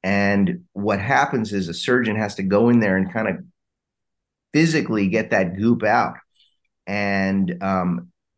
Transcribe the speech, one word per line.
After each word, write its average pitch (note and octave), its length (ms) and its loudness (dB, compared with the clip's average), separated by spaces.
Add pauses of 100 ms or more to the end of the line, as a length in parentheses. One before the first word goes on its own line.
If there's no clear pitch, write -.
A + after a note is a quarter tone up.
And G2+ 680 0
what G2+ 280 -2
happens C3 520 0
is F#2 160 -4
a E2+ 60 -8
surgeon A#2+ 400 0
has G#2 220 -4
to F#2+ 80 -6
go G2+ 240 2
in A#2+ 100 6
there G2 180 2
and F#2+ 160 -2
kind A2 140 -4
of E2+ 120 -4 (1120)
physically C3 560 2
get A2 220 0
that F#2+ 260 0
goop A2+ 260 2
out. A2+ 320 2 (720)
And, G2 760 -2
um, F2+ 520 -2 (260)